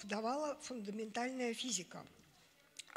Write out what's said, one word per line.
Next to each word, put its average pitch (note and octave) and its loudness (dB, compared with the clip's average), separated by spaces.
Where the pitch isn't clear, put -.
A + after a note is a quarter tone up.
давала A#3+ 2
фундаментальная A#3 0
физика. G3+ 0